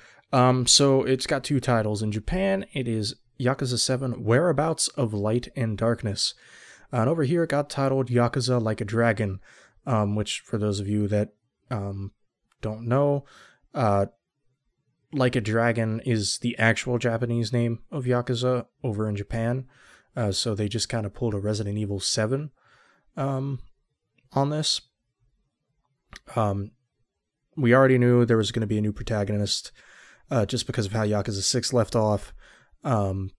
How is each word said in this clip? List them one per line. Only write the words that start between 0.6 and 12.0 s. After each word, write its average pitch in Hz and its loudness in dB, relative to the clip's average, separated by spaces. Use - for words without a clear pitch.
so, 135 6
it's 131 0
got 139 -2
two 139 0
titles. 107 0
In 107 0
Japan, 190 -2
it 131 -4
is 110 -2
Yakuza 123 0
seven, 127 -2
Whereabouts 151 2
of 117 -2
Light 107 0
and 110 -4
Darkness. 113 -2
Uh, 127 0
and 123 2
over 165 0
here, 170 2
it 160 -2
got 143 -2
titled 135 0
Yakuza 120 2
Like 110 -2
a - -4
Dragon, 107 0
um, 107 2
which, 104 -4
for - -6
those 104 -2
of 98 -6
you 104 0
that, 104 0
um, 98 -6